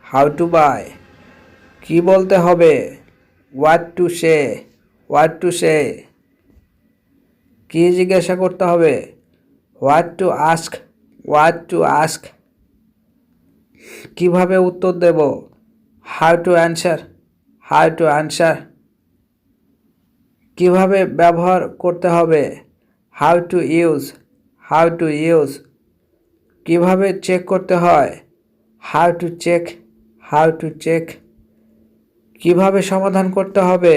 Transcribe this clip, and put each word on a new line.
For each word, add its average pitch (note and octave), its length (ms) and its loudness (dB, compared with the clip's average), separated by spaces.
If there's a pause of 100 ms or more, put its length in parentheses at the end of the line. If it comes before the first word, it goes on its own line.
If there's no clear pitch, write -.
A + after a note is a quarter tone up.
How C#3 200 2 (120)
to E3+ 80 -2 (100)
buy? C#3 260 2 (1000)
কী E3 140 -2 (120)
বলতে F#3+ 260 2 (100)
হবে? E3 280 4 (800)
What D#3 280 2 (160)
to F3+ 80 0 (160)
say? D#3 240 2 (640)
What D#3 220 2 (100)
to F3+ 80 0 (120)
say? D#3 240 2 (1800)
কী E3 140 0 (140)
জিজ্ঞাসা F#3 460 0
করতে F3+ 280 -4
হবে? E3 220 2 (880)
What D3+ 260 2 (120)
to F#3 80 -2 (260)
ask? - 180 -6 (640)
What D#3+ 220 2 (160)
to F3 60 -4 (240)
ask? D#3+ 200 -6 (2000)
কীভাবে F3+ 400 0 (100)
উত্তর F3+ 260 -4 (100)
দেব? D#3+ 160 2 (840)
How E3 280 0 (120)
to F3+ 60 0 (140)
answer? E3+ 320 -4 (680)
How D3+ 200 2 (120)
to E3 80 0 (140)
answer? D#3 340 0 (2000)
কীভাবে F#3 420 2 (200)
ব্যবহার E3+ 420 2 (220)
করতে F3+ 320 -2
হবে? E3 280 2 (720)
How D#3+ 200 2 (160)
to F3+ 60 -2 (300)
use? C#3+ 180 -2 (600)
How D#3+ 200 2 (140)
to E3+ 80 -2 (280)
use? C#3+ 180 0 (1120)
কীভাবে F3+ 420 0 (180)
চেক F#3 160 -2 (100)
করতে F#3 320 -2
হয়? D3+ 280 2 (720)
How E3 260 0 (100)
to F3 80 -6 (160)
check? E3+ 200 -2 (600)
How D3+ 240 0 (120)
to D#3+ 80 -10 (160)
check? E3 220 -2 (1400)
কীভাবে F#3+ 380 2 (120)
সমাধান F#3+ 360 -2 (100)
করতে F#3+ 320 -2
হবে? F3 280 2